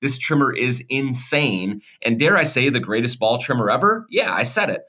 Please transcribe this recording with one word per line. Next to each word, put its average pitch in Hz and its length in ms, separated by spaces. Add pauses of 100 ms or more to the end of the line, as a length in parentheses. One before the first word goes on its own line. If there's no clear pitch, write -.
This 131 160
trimmer 143 360
is 123 360
insane, 131 920 (200)
and 117 180
dare 170 160
I 170 80
say, 131 240
the 127 140
greatest 117 360
ball 113 200
trimmer 120 320
ever? 202 400
Yeah, 220 240
I 202 100
said 208 260
it. 98 200